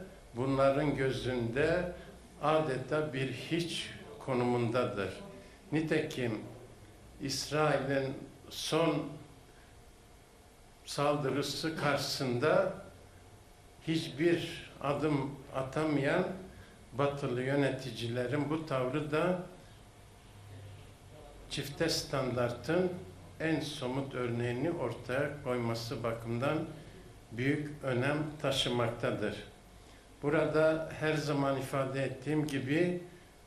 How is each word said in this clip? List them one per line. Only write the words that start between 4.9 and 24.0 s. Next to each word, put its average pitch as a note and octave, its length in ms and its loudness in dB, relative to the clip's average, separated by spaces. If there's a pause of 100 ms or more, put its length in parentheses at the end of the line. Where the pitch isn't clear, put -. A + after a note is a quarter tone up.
Nitekim C#3+ 680 0 (840)
İsrail'in C#3 920 2 (360)
son D#3 560 0 (1800)
saldırısı D3 920 0
karşısında C#3+ 960 2 (1120)
hiçbir D#3+ 840 0 (100)
adım C#3+ 540 2 (200)
atamayan D3+ 720 2 (640)
batılı B2+ 480 2
yöneticilerin C3 1080 0
bu D#3+ 160 -2
tavrı C3+ 460 0
da F3 280 4 (2000)
çifte D3 400 -2
standartın C3 1040 0 (460)
en D#3 200 2
somut C3 560 -4